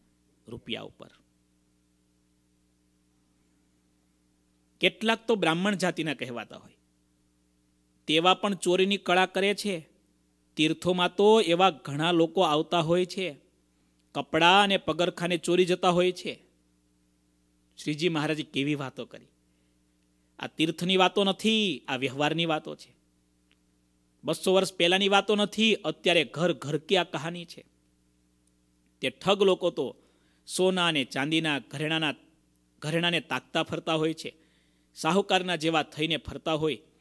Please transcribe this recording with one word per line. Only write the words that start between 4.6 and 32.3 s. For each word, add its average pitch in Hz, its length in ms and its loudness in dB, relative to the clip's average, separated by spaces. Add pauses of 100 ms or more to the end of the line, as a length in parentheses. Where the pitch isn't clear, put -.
કેટલાક 220 480 0
તો 226 80 2
બ્રાહ્મણ 180 400 0
જાતિના 160 380 -4
કહેવાતા 120 440 -10
હોય, - 160 -20 (1300)
તેવા 165 260 4
પણ 202 220 -2
ચોરીની 185 420 0
કળા 185 280 2
કરે 196 300 -2
છે. 190 340 -8 (680)
તીર્થોમાં 175 600 0
તો 214 260 6
એવા 170 280 4
ઘણા 151 420 -4
લોકો 165 300 2
આવતા 160 380 0
હોય 175 260 0
છે, 175 300 -10 (800)
કપડાં 170 480 4
અને 196 140 0
પગરખાને 175 600 -2
ચોરી 180 280 2
જતા 180 240 0
હોય 180 220 2
છે. 143 320 -12 (1400)
શ્રીજી 151 260 -2
મહારાજે 151 340 -2
કેવી 143 320 -4
વાતો 131 300 -12
કરી. - 200 -20 (1120)
આ 131 80 -6
તીર્થની 170 500 0
વાતો 185 260 4
નથી, 196 640 0
આ 139 80 -4
વ્યવહારની 147 500 -2
વાતો 156 300 -6
છે. - 260 -20 (1200)
બસો 165 300 0
વર્ષ 185 200 2
પહેલાની 185 360 2
વાતો 202 260 4
નથી, 208 400 0
અત્યારે 165 480 0
ઘર 160 300 -2
ઘર 135 240 -6
કી 185 200 0
આ 175 60 2
કહાની 170 420 -10
છે. - 200 -20 (1400)
તે 131 80 -2
ઠગ 196 340 0
લોકો 185 260 2
તો 139 260 -6 (520)
સોના 185 400 0
અને 151 160 0
ચાંદીના 151 560 -2
ઘરેણાના, 156 560 -6 (640)